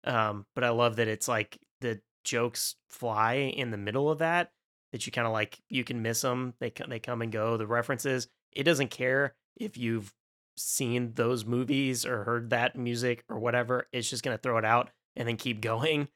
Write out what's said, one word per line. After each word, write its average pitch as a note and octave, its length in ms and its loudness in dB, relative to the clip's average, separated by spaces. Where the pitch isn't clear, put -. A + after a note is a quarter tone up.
Um, G#2+ 420 0
but B2 80 0
I A#2+ 60 4
love A#2 280 4
that A#2 100 2
it's, A2 200 -2
like, A2 320 -2
the A2+ 200 -4
jokes - 520 -2
fly A2+ 460 0
in C3+ 360 -2
the G#2 60 -4
middle A2 320 0
of D#3 100 0
that, E3+ 320 0
that A2+ 140 -6
you - 60 -10
kinda, A#2 180 0
like, G#2+ 400 -2
you B2+ 140 -2
can A#2+ 180 -4
miss A2+ 220 0
'em. B2+ 360 0
They A#2+ 120 -4
co-, - 160 -10
they A#2+ 120 -6
come A#2 220 -4
and A2+ 100 -2
go. A2+ 260 0
The A2 100 -2
references, B2 600 0
it - 120 -4
doesn't C#3+ 280 4
care C3 440 2
if G#3 220 -8
you've A2+ 360 -2
seen B2 580 -2
those A#2 320 2
movies B2+ 600 0
or A#2 180 -2
heard A#2 260 -2
that A#2+ 260 2
music A#2+ 540 0
or A2 100 -6
whatever, A#2+ 520 0
it's A#2+ 180 -4
just A#2 140 -6
gonna A#2+ 140 -2
throw A#2+ 200 0
it A2 80 2
out A#2+ 260 4
and A#2+ 120 -2
then A#2 100 0
keep A2 240 -4
<laughs> - 0 -
going. C#3+ 540 0